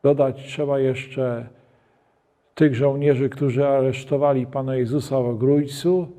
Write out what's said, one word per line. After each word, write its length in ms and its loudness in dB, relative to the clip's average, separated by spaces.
Dodać 440 2
trzeba 320 -4
jeszcze 680 -4
tych 200 4
żołnierzy, 540 2
którzy 380 0
aresztowali 800 0
Pana 300 -4
Jezusa 460 -2
w 160 -2
Grójcu 720 0